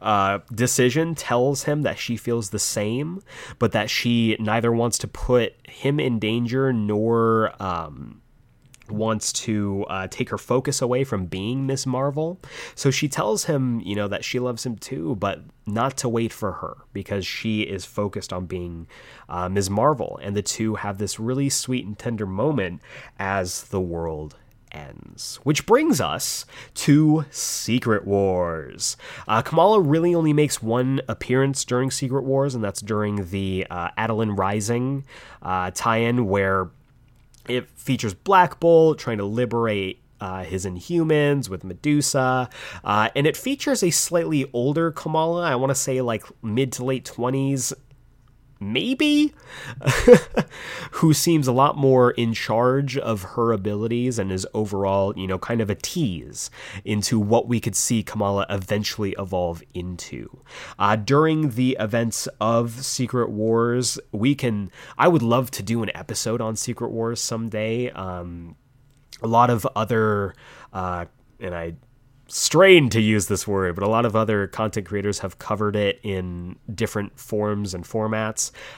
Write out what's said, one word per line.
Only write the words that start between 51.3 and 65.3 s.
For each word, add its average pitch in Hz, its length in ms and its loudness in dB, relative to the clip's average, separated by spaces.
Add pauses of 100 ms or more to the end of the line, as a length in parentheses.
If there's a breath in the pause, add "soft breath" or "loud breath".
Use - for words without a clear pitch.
a 127 60 2
lot 135 240 4
more 127 360 6
in 117 200 0
charge 127 640 2
of 110 260 -2
her 113 300 0
abilities 113 640 -2
and 95 140 -2
is 95 220 -4
overall, 98 640 2
you 95 80 -6
know, 92 120 -2
kind 117 220 -2
of 104 80 0
a 104 60 0
tease 92 760 -4 (320 loud breath)
into 107 360 0
what 107 280 2
we 120 140 0
could 110 160 -4
see 113 260 0
Kamala 101 460 -2
eventually 101 720 -2
evolve 90 440 -2 (120)
into. 87 640 -10 (380 loud breath)
Uh, 104 180 2
during 151 540 4
the 127 280 0
events 113 480 -2 (140)
of 117 320 2 (100)
Secret 123 460 -2
Wars, 117 680 0 (140)
we 120 220 2
can, 107 360 -2 (260 loud breath)
I 143 120 6
would 165 140 6
love 120 280 2